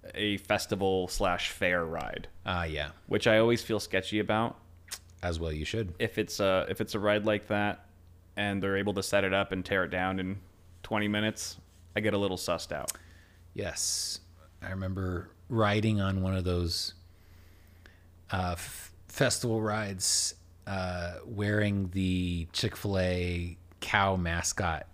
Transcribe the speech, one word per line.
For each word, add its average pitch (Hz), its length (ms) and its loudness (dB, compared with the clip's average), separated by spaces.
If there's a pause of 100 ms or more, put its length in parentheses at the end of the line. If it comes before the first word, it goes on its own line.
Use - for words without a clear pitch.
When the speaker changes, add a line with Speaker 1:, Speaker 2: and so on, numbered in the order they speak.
(140)
Speaker 1:
a 104 240 0
festival 95 680 0
slash 90 420 0
fair 90 340 2
ride. 82 440 -6 (160)
Speaker 2:
Ah, 90 200 -2
yeah. 73 260 -4 (160)
Speaker 1:
Which 104 200 2
I 110 120 8
always 117 240 4
feel 107 180 -2
sketchy 95 380 -2
about. 107 400 0 (640)
Speaker 2:
As 85 180 -2
well 82 120 -4
you 78 120 -4
should. 101 340 -4
Speaker 1:
If 110 200 -2
it's - 220 -2
a, 95 280 4
if 95 140 -4
it's 107 120 -4
a 110 40 -2
ride 104 260 2
like 104 220 2
that 104 400 -2 (500)
and 101 260 -2
they're 98 140 2
able 98 180 0
to 98 80 0
set 98 220 4
it 95 80 2
up 95 200 2
and 92 120 -4
tear 95 200 2
it 87 60 -4
down 92 300 -2
in 92 200 -6 (420)
twenty 107 260 -2
minutes, 107 480 -2 (400)
I 107 40 2
get 107 120 2
a 104 60 2
little 95 180 2
sussed - 360 -2
out. 71 200 -4 (600)
Speaker 2:
Yes. - 680 -4 (400)
I 92 100 -10
remember 95 600 -4 (180)
riding 107 540 4
on 95 180 2
one 95 160 2
of 90 80 0
those, 87 480 0 (1400)
uh, 92 220 0
f-, - 400 -10 (160)
festival 117 520 0
rides, 104 720 0 (320)
uh, 90 480 -4 (100)
wearing 104 680 0
the 90 600 2
Chick-fil-A 90 1040 0 (240)
cow 98 360 4
mascot 85 760 0